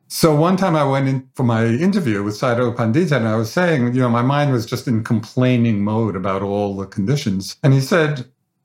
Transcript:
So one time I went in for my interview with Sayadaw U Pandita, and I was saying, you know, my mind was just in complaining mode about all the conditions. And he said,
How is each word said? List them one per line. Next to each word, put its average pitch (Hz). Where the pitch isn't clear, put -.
So 156
one 170
time 175
I 151
went 135
in 135
for 143
my 117
interview 127
with 104
Sayadaw 120
U -
Pandita, 135
and 113
I 110
was 113
saying, 151
you 127
know, 127
my 117
mind 143
was 117
just -
in 110
complaining 117
mode 107
about 95
all 101
the 98
conditions. 98
And 143
he 135
said, 147